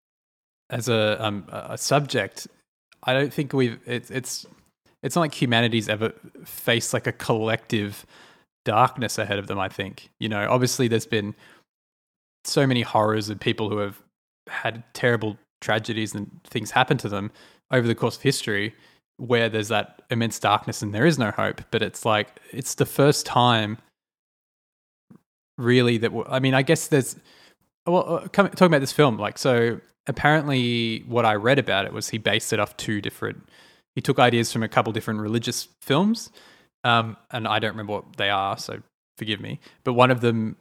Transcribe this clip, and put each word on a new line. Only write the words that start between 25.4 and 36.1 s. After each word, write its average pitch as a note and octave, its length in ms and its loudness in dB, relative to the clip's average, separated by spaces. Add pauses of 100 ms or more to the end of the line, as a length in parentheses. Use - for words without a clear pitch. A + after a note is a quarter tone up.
really A#2+ 400 4
that A2 120 0
w-, A2 200 -4
I C3 100 0
mean, C3 140 2
I C3+ 80 4
guess D#3+ 260 2
there's, C3+ 280 2 (720)
well, E3+ 280 2
uh, - 120 -6
com-, F#3+ 220 2
talking - 180 6
about D3+ 140 6
this C3+ 100 -4
film, C3 260 4
like, G#2 200 -4
so A#2 420 2 (280)
apparently B2 1000 0
what A#2 180 2
I A2 100 4
read B2 240 4
about G2 260 0
it - 80 -8
was G#2 160 -8
he A2+ 80 -6
based G#2 360 -2
it G#2+ 60 0
off G#2 180 -2
two G#2 240 -4
different, - 460 -8 (480)
he B2+ 60 -6
took - 180 0
ideas A#2 320 4
from A2+ 120 -2
a G#2+ 40 -4
couple A#2 260 0
different G#2+ 280 -4
religious A2+ 460 -4 (140)
films, G3 480 0 (540)